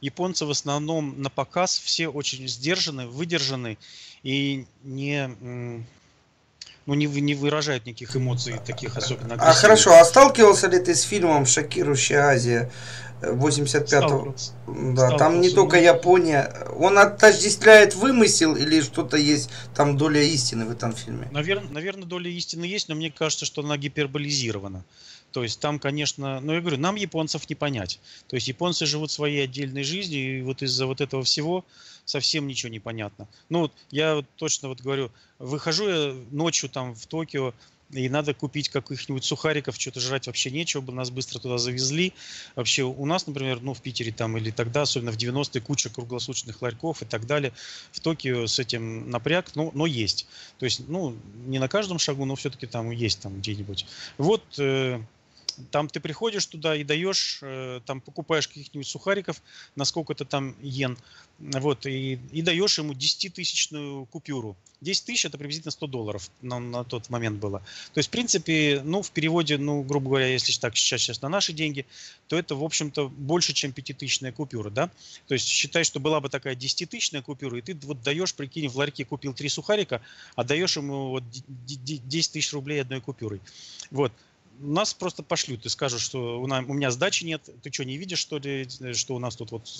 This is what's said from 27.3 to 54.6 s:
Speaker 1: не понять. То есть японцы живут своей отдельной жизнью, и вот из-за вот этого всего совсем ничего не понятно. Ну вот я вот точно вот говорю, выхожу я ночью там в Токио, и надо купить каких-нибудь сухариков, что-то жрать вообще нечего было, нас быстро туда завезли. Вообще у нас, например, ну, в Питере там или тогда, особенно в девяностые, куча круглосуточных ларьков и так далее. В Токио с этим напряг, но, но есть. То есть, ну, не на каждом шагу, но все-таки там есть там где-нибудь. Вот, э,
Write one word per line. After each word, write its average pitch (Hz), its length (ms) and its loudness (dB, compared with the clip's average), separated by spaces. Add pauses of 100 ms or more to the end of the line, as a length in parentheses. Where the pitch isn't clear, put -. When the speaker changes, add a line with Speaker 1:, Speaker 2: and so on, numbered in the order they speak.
Speaker 1:
не 156 40 -6
понять. 127 460 -4 (280)
То - 80 -6
есть 127 120 -4
японцы 165 380 -2
живут 147 240 -2
своей 147 340 -2
отдельной 135 380 -6
жизнью, 143 560 -6
и 131 40 -8
вот 131 200 -6
из-за 131 240 -2
вот 131 160 -4
этого 135 200 -4
всего 160 440 -2 (400)
совсем 143 400 -2
ничего 123 260 -8
не 110 80 -12
понятно. 107 480 -10 (220)
Ну 170 100 0
вот 156 120 -2 (180)
я 156 240 0
вот 147 100 -2 (120)
точно 151 320 -4
вот 131 120 -10
говорю, 135 300 -4 (280)
выхожу 156 500 -4
я 151 260 -2 (160)
ночью 147 400 -2
там 127 240 -8
в 110 120 -18
Токио, 143 460 -6 (400)
и 131 160 -2
надо 147 240 0
купить 143 380 -6
каких-нибудь 135 540 -6
сухариков, 147 520 -2
что-то 127 240 -10
жрать 131 260 -4
вообще 127 240 -4
нечего 151 300 -4
было, 127 160 -12
нас 127 140 -6
быстро 127 300 -10
туда 123 180 -4
завезли. 131 560 -2 (420)
Вообще 123 280 -2
у 135 220 -6
нас, 175 200 -2
например, 131 340 -4
ну, 131 140 -6
в - 80 -14
Питере 117 300 -6
там 113 260 -4
или 110 120 -4
тогда, 120 320 -2
особенно 120 300 -2
в 110 40 -6
девяностые, 123 460 -4
куча 131 280 -4
круглосуточных 120 720 -10
ларьков 127 400 -6
и - 40 -10
так 113 200 -8
далее. 143 260 -2 (400)
В - 80 -14
Токио 127 460 -4
с - 120 -2
этим 113 520 -6
напряг, 135 440 -2
но, 151 200 -4
но 143 120 -2
есть. 120 400 -4 (320)
То - 60 -6
есть, 127 240 -4
ну, 156 260 -6 (320)
не 135 120 -4
на 131 100 0
каждом 190 300 -2
шагу, 139 260 -4
но 135 120 -4
все-таки 131 300 -10
там 117 240 -8
есть 117 300 -2
там 98 200 -12
где-нибудь. 101 460 -8 (320)
Вот, 185 240 2 (160)
э, 135 420 -2 (720)